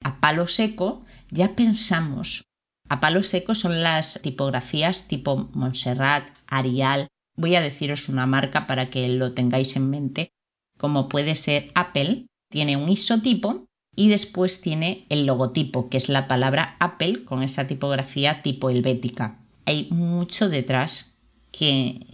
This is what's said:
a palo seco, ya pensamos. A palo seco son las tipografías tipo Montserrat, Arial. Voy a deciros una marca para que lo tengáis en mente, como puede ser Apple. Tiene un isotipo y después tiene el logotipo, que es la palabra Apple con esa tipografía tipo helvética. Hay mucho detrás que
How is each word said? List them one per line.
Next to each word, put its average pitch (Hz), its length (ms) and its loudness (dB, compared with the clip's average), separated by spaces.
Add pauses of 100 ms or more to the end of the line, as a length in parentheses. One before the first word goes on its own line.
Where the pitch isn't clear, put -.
a 139 160 -6
palo 156 260 4
seco, 214 580 -2 (260)
ya 180 260 2
pensamos. 175 880 0 (440)
A 143 120 -2
palo 160 220 4
seco 185 320 -2
son 170 280 0
las 160 400 0
tipografías 139 840 -2
tipo 135 460 -2
Montserrat, 131 760 0 (180)
Arial. 135 600 0 (280)
Voy 165 200 2
a 170 60 4
deciros 143 480 -4
una 131 160 0
marca 135 400 0
para 131 240 -2
que 127 180 -2
lo 127 240 0
tengáis 127 440 0
en 135 120 0
mente, 143 420 -4 (480)
como 143 300 0
puede 147 260 0
ser 147 400 0
Apple. 175 520 0 (240)
Tiene 147 260 0
un 151 140 0
isotipo 226 760 0 (300)
y 208 120 6
después 185 520 2
tiene 165 480 -4
el 147 160 2
logotipo, 127 640 0
que - 80 -2
es 127 140 0
la 135 180 0
palabra 131 500 0
Apple 175 460 -2
con 131 180 -4
esa 131 240 -4
tipografía 139 760 -2
tipo 131 260 -2
helvética. 123 720 0 (240)
Hay 147 260 -2
mucho 175 580 0
detrás 135 680 -2 (320)
que 139 640 0